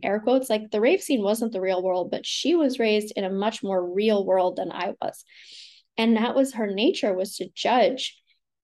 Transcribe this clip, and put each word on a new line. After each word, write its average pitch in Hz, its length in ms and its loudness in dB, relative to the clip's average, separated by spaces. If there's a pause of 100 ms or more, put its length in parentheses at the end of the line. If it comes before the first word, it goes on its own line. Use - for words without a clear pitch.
air 202 160 0
quotes, 262 280 2
like, 214 220 -2
the 208 100 0
rave 311 220 4
scene 254 200 0
wasn't 226 280 0
the 196 100 -4
real 185 220 0
world, 180 300 -2
but - 120 -6
she - 300 -2
was 285 240 2
raised 214 380 0
in 202 80 -2
a 190 60 -4
much 202 340 -2
more 190 200 0
real 202 400 0
world 185 320 2
than 185 140 -6
I - 300 -6
was. - 240 -8 (720)
And 226 200 4
that 226 200 0
was 269 180 2
her 220 180 -4
nature, 214 400 0
was 185 240 -4
to 185 160 -8
judge 233 640 2 (500)